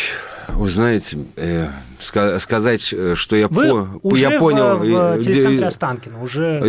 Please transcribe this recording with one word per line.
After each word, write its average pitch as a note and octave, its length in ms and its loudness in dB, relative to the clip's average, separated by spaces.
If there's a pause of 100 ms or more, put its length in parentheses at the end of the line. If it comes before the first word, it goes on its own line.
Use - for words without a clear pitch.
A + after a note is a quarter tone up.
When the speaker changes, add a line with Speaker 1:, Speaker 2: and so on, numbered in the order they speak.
(500)
Speaker 1:
вы G2+ 200 0
знаете, G#2 480 0 (180)
э, E2 340 -2 (300)
ска-, G2+ 400 0
сказать, A2+ 540 0
э, F#2 220 0
что - 200 -2
я G#2+ 140 4
Speaker 2:
Вы A#3+ 200 2
Speaker 1:
по-, F#2+ 340 -2
Speaker 2:
уже - 180 2
Speaker 1:
я C#3 180 2
понял, C#3 380 4
Speaker 2:
в, G#2 40 -2
в - 40 -2
Speaker 1:
э, A#2 360 2
Speaker 2:
телецентре C3+ 380 2
Speaker 1:
де-, - 60 2
Speaker 2:
Останкино, A#2 580 -6
уже D3 460 -2